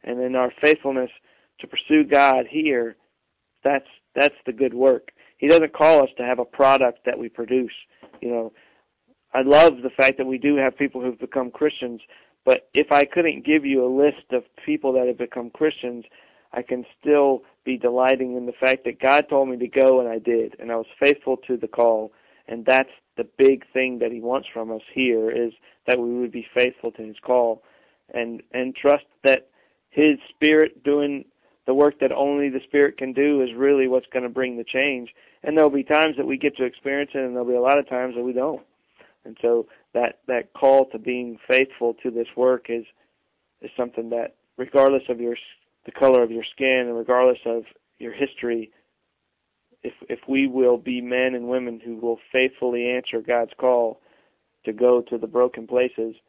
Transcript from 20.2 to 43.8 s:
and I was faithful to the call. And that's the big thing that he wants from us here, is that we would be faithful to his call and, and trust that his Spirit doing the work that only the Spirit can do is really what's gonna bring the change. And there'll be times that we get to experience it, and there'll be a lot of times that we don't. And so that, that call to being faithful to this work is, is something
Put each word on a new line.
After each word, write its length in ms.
and 120
I 40
was 120
faithful 380
to 100
the 100
call. 440
And 180
that's 240
the 100
big 340
thing 280
that 120
he 80
wants 320
from 200
us 100
here, 360
is 240
that 120
we 140
would 180
be 220
faithful 380
to 120
his 180
call 420
and, 280
and 240
trust 300
that 260
his 280
Spirit 540
doing 420
the 60
work 260
that 120
only 380
the 160
Spirit 320
can 160
do 280
is 140
really 320
what's 240
gonna 180
bring 280
the 60
change. 500
And 120
there'll 140
be 140
times 340
that 80
we 120
get 200
to 80
experience 480
it, 60
and 140
there'll 140
be 80
a 60
lot 180
of 80
times 280
that 80
we 100
don't. 300
And 180
so 260
that, 340
that 260
call 340
to 100
being 400
faithful 540
to 80
this 260
work 340
is, 160
is 160
something 320